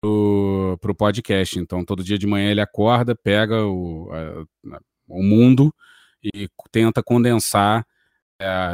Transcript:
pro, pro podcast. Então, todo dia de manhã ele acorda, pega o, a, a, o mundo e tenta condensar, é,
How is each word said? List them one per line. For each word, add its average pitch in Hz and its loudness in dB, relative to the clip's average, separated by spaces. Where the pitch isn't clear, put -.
pro, 101 0
pro 104 -4
podcast. 101 -2
Então, 90 -6
todo 95 -6
dia 101 -4
de 98 -4
manhã 101 -2
ele 104 0
acorda, 117 0
pega 107 0
o, 87 -8
a, - -14
a, - -18
o 92 -6
mundo 123 6
e 101 -8
tenta 113 2
condensar, 113 2
é, 95 -6